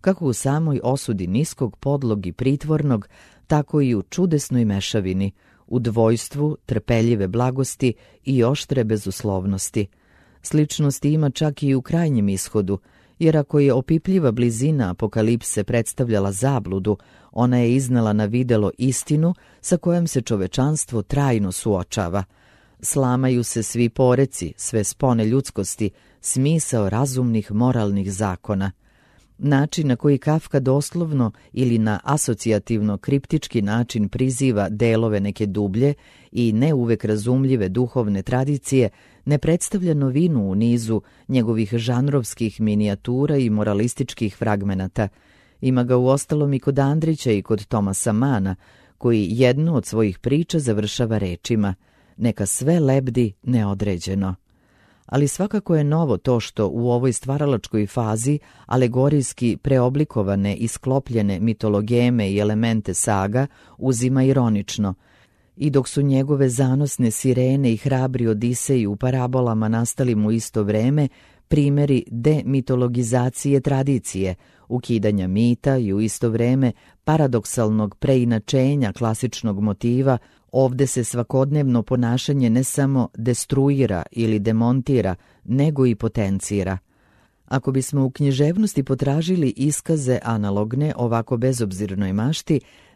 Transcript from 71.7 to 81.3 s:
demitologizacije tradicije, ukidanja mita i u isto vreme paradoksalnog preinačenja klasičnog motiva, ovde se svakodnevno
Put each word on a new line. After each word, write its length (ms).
demitologizacije 1500
tradicije, 720
ukidanja 600
mita 500
i 140
u 80
isto 280
vreme 440
paradoksalnog 920
preinačenja 960
klasičnog 680
motiva, 580
ovde 340
se 180
svakodnevno 800